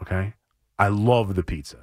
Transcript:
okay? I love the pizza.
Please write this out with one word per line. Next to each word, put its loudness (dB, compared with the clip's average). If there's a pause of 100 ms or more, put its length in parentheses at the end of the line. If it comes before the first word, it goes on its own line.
okay? -4 (440)
I 4
love 2
the 0
pizza. -8